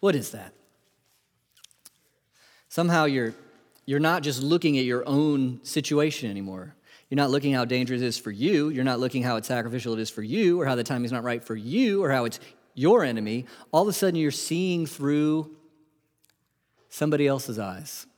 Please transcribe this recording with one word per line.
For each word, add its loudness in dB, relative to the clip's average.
What 2
is -6
that? -16
Somehow 2
you're, 0
you're 0
not 2
just -2
looking 2
at 2
your -2
own 2
situation 0
anymore. -10
You're -2
not 4
looking 2
how 2
dangerous -2
it 0
is -4
for -8
you. 2
You're -2
not 0
looking 0
how 0
it's -6
sacrificial -4
it -2
is -4
for -10
you, 2
or 0
how 2
the -2
timing's -2
not -4
right -4
for -6
you, 0
or 2
how 2
it's -6
your 6
enemy. -2
All 4
of 4
a 0
sudden, 0
you're 2
seeing -2
through 0
somebody 0
else's -4
eyes. -10